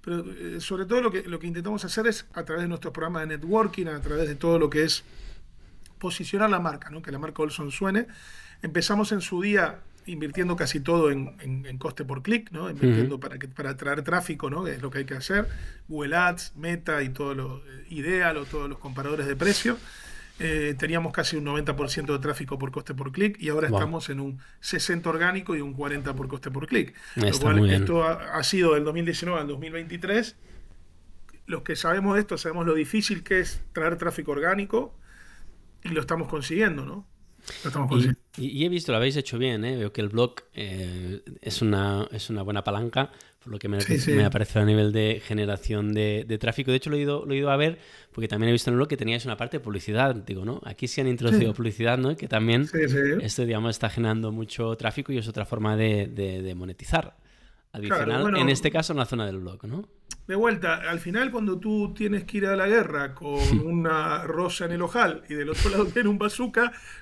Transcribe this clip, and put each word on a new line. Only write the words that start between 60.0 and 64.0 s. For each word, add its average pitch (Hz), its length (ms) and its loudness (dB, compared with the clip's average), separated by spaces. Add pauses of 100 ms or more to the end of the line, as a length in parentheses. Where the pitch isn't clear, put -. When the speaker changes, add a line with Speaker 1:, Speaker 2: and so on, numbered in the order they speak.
Speaker 1:
De 190 80 -6
vuelta, 175 560 0
al 170 80 -2
final 214 320 -2
cuando 208 280 -2
tú 208 360 0
tienes 208 300 0
que - 140 -6
ir 196 80 2
a 196 100 2
la 190 100 2
guerra 147 480 2
con 143 240 -4
Speaker 2:
<laughs> - 260 4
Speaker 1:
una 160 600 0